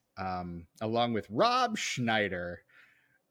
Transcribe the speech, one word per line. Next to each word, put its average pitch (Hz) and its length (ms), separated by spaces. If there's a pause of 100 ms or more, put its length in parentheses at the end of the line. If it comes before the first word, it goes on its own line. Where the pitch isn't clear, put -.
(180)
Um, 90 500 (140)
along 117 320
with 101 180
Rob 233 460
Schneider. 98 880 (680)